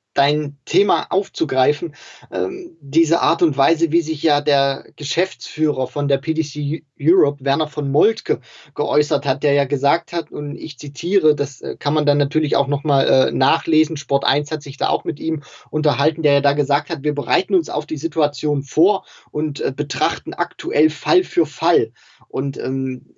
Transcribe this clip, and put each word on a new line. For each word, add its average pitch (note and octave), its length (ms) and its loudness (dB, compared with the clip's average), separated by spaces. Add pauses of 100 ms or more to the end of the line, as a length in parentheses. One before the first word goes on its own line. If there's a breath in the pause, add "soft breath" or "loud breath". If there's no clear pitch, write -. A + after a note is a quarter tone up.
(120)
dein C#3+ 520 0
Thema F3+ 460 2
aufzugreifen, D3 840 0 (380 loud breath)
ähm, - 480 -6
diese D3+ 420 2
Art D#3+ 200 0
und D3+ 140 0
Weise, D3+ 360 2
wie E3+ 100 4
sich D3+ 220 -4
ja D3 160 2
der C#3 460 0 (100)
Geschäftsführer D3 880 -2
von C#3+ 220 -2
der C#3 100 2
P D#3 160 -4
D D#3+ 80 0
C D3 400 -6 (180)
Europe, C#3+ 440 4
Werner C#3+ 240 0
von C#3 240 -4
Moltke, F#3 480 2 (340 loud breath)
geäußert C#3+ 500 -2
hat, C#3+ 200 0
der C#3+ 80 4
ja C#3 140 2
gesagt C#3+ 460 0
hat, E3 200 -6
und D3 240 -6
ich - 220 -12
zitiere, D#3 580 0
das, C#3 240 -6
äh, C#3 180 -6
kann D3 160 -2
man D3+ 120 0
dann C#3+ 120 4
natürlich C#3+ 380 0
auch C3 100 2
noch C#3 160 -2
mal, C#3 240 2
äh, C3 260 4
nachlesen, D#3 640 2
Sport C#3 280 -2
eins D3 260 -2
hat D3+ 140 -6
sich C#3 120 -12
da C#3 120 0
auch D3 160 -2
mit D3 160 -6
ihm D#3+ 240 -4 (260 loud breath)
unterhalten, D3 520 0
der D3 120 4
ja C#3 60 2
da C#3 140 2
gesagt C#3+ 360 0
hat, D3 140 -6
„Wir D3 100 0
bereiten C#3 400 -2
uns D#3+ 160 0
auf D3+ 160 -4
die D#3 100 -6
Situation D3 680 -2
vor F#3 420 2 (240 loud breath)
und, D3+ 300 -4
äh, C#3 140 -2
betrachten D3+ 600 -4
aktuell D#3 560 0
Fall F3+ 320 2
für E3 240 0
Fall.“ D#3+ 460 0 (360 soft breath)
Und, C#3 300 -4
ähm, C3 480 -4 (120)